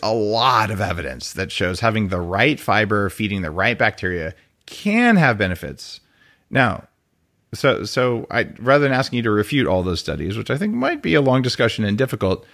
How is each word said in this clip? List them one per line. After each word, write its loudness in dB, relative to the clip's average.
a 0
lot 2
of -4
evidence -6
that -6
shows -2
having 0
the -2
right 0
fiber, 0
feeding -4
the -4
right 0
bacteria -2
can 2
have 4
benefits. -4
Now, 0
so, 0
so 0
I, 0
rather 4
than 2
asking 0
you 0
to 2
refute 2
all 2
those -2
studies, -4
which -6
I 0
think -2
might -2
be 0
a 6
long 4
discussion 0
and 0
difficult, -2